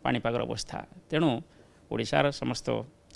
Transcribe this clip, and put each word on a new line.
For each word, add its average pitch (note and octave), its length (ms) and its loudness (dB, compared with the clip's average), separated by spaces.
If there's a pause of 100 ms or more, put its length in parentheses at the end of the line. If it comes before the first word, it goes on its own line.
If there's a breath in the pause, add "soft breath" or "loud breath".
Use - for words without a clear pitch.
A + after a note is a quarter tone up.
ପାଣିପାଗର A#2+ 400 0
ଅବସ୍ଥା। A2+ 340 -6 (320)
ତେଣୁ D#3 200 4 (640 soft breath)
ଓଡ଼ିଶାର C#3 400 2
ସମସ୍ତ B2 360 -4 (480)